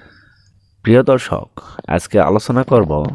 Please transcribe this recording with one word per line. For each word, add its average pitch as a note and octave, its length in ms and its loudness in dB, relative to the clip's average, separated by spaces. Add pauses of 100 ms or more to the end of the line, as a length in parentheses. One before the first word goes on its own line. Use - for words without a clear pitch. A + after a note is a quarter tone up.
(800)
প্রিয় A#2+ 220 4
দর্শক, - 460 -2 (380)
আজকে F2+ 340 0
আলোচনা G#2+ 420 0
করব A2 280 2 (240)